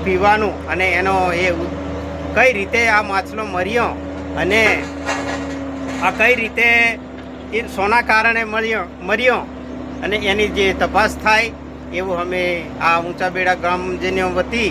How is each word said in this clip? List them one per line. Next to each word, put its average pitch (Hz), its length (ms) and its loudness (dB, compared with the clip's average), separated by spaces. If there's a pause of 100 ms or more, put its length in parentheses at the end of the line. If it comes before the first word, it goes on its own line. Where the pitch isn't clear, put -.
પીવાનું 190 640 2
અને 180 240 0
એનો 185 420 2
એ 180 180 2
ઉ-, 170 240 -2 (600)
કઈ 247 180 6
રીતે 226 360 0
આ 214 120 4
માછલો 196 440 -4
મર્યો 202 400 0 (520)
અને 185 460 2 (1160)
આ 185 100 2
કઈ 233 240 4
રીતે 233 640 2 (540)
એ 220 220 -2
શોના 208 260 2
કારણે 226 420 2
મળ્યો, 220 420 -2 (160)
મર્યો 220 360 2 (680)
અને 190 120 -2
એની 208 320 2
જે 190 320 2
તપાસ 190 380 2
થાય 220 340 2 (420)
એવું 180 260 -2
અમે 180 460 -2 (160)
આ 170 200 4
ઊંચા 175 280 -2
બેડા 185 260 2
ગ્રામજનો 180 760 -2
વતી 185 420 0